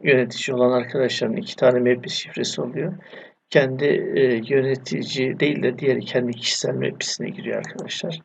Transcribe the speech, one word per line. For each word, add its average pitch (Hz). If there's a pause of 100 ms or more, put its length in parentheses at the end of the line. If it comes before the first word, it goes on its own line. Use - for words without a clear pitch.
yönetici 131
olan 123
arkadaşların 123
iki -
tane 123
mapbis 123
şifresi -
oluyor. 139 (560)
Kendi, 135 (300)
e, 123
yönetici 131
değil 143
de 123
diğeri 131
kendi 123
kişisel -
mapbis'ine -
giriyor -
arkadaşlar. -